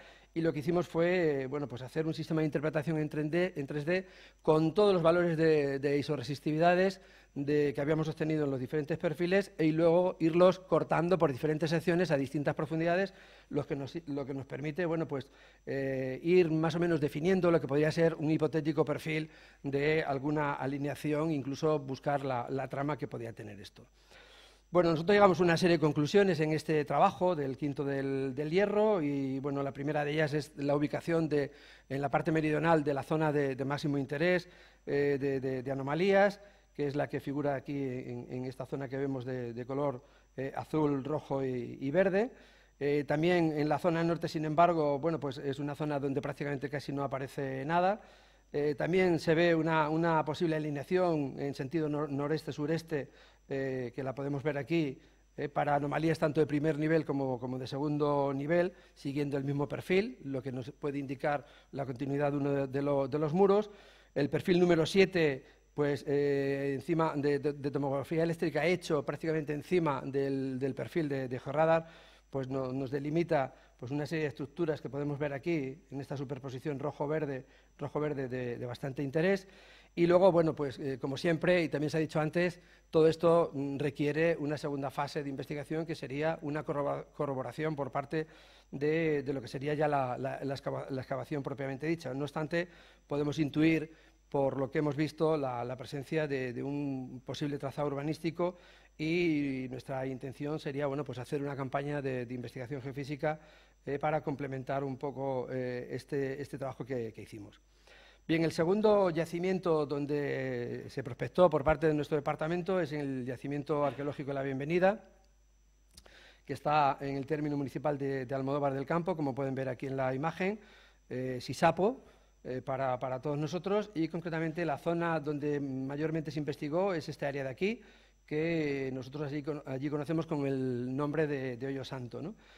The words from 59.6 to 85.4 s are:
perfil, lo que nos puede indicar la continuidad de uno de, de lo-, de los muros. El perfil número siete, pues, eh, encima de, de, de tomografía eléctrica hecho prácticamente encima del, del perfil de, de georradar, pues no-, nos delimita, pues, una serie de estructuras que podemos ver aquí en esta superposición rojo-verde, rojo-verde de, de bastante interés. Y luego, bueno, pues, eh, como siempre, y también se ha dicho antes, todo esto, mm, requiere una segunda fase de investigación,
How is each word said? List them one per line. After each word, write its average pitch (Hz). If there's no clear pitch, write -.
perfil, 196
lo 135
que 131
nos 127
puede 143
indicar 139
la 131
continuidad 139
de 143
uno 143
de, 139
de 139
lo-, 139
de 143
los 151
muros. 202
El 143
perfil 175
número 170
siete, 170
pues, 143
eh, 139
encima 160
de, 143
de, 143
de 143
tomografía 139
eléctrica 160
hecho 175
prácticamente 156
encima 147
del, 135
del 131
perfil 143
de, 135
de 123
georradar, 160
pues 135
no-, 131
nos 131
delimita, 147
pues, 123
una 147
serie 160
de 151
estructuras 151
que 151
podemos 143
ver 147
aquí 139
en 139
esta 135
superposición 135
rojo-verde, 147
rojo-verde 147
de, 123
de 123
bastante 127
interés. 165
Y 170
luego, 180
bueno, 160
pues, 139
eh, 135
como 135
siempre, 170
y 147
también 147
se 160
ha -
dicho 156
antes, 170
todo 160
esto, 165
mm, 139
requiere 147
una 147
segunda 139
fase 143
de 143
investigación, 143